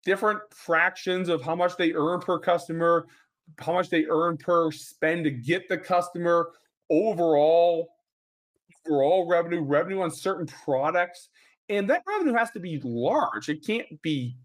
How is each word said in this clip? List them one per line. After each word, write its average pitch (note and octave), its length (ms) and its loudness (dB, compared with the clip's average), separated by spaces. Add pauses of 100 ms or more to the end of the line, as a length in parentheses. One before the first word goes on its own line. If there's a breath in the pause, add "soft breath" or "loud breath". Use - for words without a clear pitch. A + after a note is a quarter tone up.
different G3 340 0 (140)
fractions F3+ 760 -2
of D#3+ 140 0
how E3 140 -4
much F3+ 200 0
they E3 180 0
earn E3 260 -2
per F3+ 180 -2
customer, E3+ 720 0 (500 soft breath)
how D#3+ 140 -4
much F3+ 180 0
they D#3+ 160 2
earn E3 300 0
per E3 340 2
spend D#3+ 540 -4
to D3 60 0
get C3+ 380 -4
the F3+ 80 -2
customer, E3+ 760 0 (400 loud breath)
overall, E3 1000 4 (1000)
overall D#3+ 400 2
revenue, E3+ 360 0
revenue E3+ 400 0
on E3 100 -2
certain F3+ 340 -4 (180)
products. D#3+ 680 -2 (380 soft breath)
And G3+ 220 -2
that F4 160 2
revenue F#4 280 0
has A3+ 180 0
to G#3 80 -12
be E3 240 -6
large. B2+ 640 -2
It D3+ 180 -6
can't G#3+ 360 -6
be B2+ 420 -4